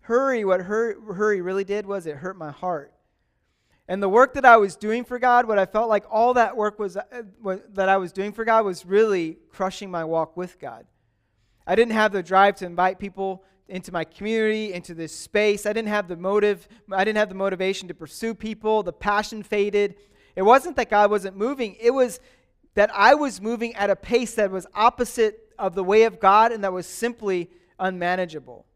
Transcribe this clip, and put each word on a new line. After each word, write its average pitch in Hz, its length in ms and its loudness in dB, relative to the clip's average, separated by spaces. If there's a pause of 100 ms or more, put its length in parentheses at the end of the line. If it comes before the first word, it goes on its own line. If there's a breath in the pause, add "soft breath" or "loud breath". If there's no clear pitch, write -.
Hurry, 247 400 0
what 185 200 0
hur-, 214 360 -4 (140)
hurry 202 300 0
really 190 220 -4
did 202 200 -6
was 196 220 -8
it 147 100 -10
hurt 185 220 -12
my 156 120 -12
heart. 156 440 -8 (920)
And 196 140 -4
the 196 60 0
work 254 260 4
that 262 120 2
I 233 100 10
was 196 180 2
doing 226 300 -4
for 247 140 -10
God, 247 280 4
what 214 120 0
I 185 80 2
felt 220 240 -2
like 208 200 0
all 233 220 2
that 233 240 2
work 208 220 -4
was, 190 180 -6
uh, 202 60 -8 (400)
wa-, 190 160 -6 (160)
that 190 160 0
I 196 80 4
was 180 120 -6
doing 202 220 -6
for 226 100 -10
God 220 220 2
was 180 220 -6
really 190 500 0 (140)
crushing 190 400 -8
my 165 140 -6
walk 160 300 -4
with 180 240 -12
God. 123 280 -16 (800)
I 180 80 0
didn't 226 180 2
have 214 200 2
the 190 100 -4
drive 190 340 4
to 190 80 -10
invite 180 340 -2
people 196 460 -10 (240 soft breath)
into 180 240 -12
my 165 120 -4
community, 214 680 -4
into 175 220 -12
this 160 200 -12
space. 208 520 -2
I 208 80 -2
didn't 226 140 -4
have 208 200 -4
the 175 80 -10
motive, 202 500 0 (240 soft breath)
I 190 140 0
didn't 214 140 0
have 214 100 0
the 190 60 -14
motivation 190 540 -4
to 175 60 -12
pursue 226 400 -8
people. 214 480 -2
The 175 120 -8
passion 208 480 0
faded. 202 540 0 (400 soft breath)
It 185 60 -2
wasn't 262 340 6
that 247 120 -2
God 208 220 4
wasn't 190 260 -4
moving. 233 380 -4
It 233 160 2
was 254 300 0 (560 soft breath)
that 208 180 4
I 214 200 8
was 262 280 -2
moving 226 320 -6
at 202 160 -2
a 190 60 2
pace 240 400 -2
that 202 140 0
was 190 240 -8
opposite 220 840 0
of 180 160 -4
the 185 100 -4
way 214 200 6
of 208 140 -2
God 208 320 6
and 214 140 -6
that 190 80 -4
was 180 140 -8
simply 202 640 -6 (280 soft breath)
unmanageable. 175 960 -6